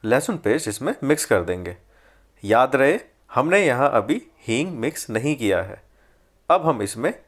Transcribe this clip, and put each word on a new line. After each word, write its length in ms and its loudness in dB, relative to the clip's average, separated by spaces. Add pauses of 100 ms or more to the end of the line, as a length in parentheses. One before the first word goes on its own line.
लहसुन 320 0
पेस्ट 300 0
इसमें 360 -4
मिक्स 220 0
कर 180 2
देंगे। 340 -6 (680)
याद 320 4
रहे, 240 2 (340)
हमने 320 2
यहाँ 260 2
अभी 360 0 (120)
हींग 400 -4
मिक्स 300 -6
नहीं 260 -2
किया 260 0
है। 220 -12 (680)
अब 140 2
हम 160 0
इसमें 460 -6